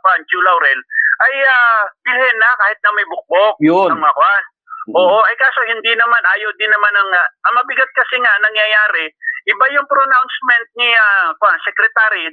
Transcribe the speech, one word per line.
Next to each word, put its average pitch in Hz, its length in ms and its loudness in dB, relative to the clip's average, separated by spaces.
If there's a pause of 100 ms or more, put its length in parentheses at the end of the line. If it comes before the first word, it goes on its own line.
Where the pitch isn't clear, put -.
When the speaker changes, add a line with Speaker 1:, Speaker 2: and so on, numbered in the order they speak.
Speaker 1:
Kwan, 180 240 2
Chu 180 120 -4
Laurel, 160 380 2 (460)
ay, 262 160 0
ah, 240 480 2 (160)
bilhin 247 320 0
na 220 120 2 (120)
kahit 208 240 -2
na 208 80 0
may 208 160 -4
bukbok 180 480 0
Speaker 2:
Yun. 170 320 2
Speaker 1:
ang 156 120 -4
mga 147 120 2
Kwan. 185 300 2 (380)
Speaker 2:
Mm. 110 160 -4
Speaker 1:
Oo, 185 200 4 (120)
eh, 226 80 -4
kaso 262 280 0
hindi 226 320 -2
naman, 233 280 2
ayaw 208 360 -2
din 214 80 -2
naman 208 240 2
ang, 196 240 0
ah, 175 100 0 (220)
ang 240 80 0
mabigat 262 400 -2
kasi 247 240 -2
nga 226 120 2 (120)
nangyayari, 214 640 0 (400)
iba 214 240 0
yung 285 160 -2
pronouncement 254 800 0 (100)
ni, 240 160 0
ah, 196 480 2
Kwan, 185 240 2
Secretary, 214 680 -2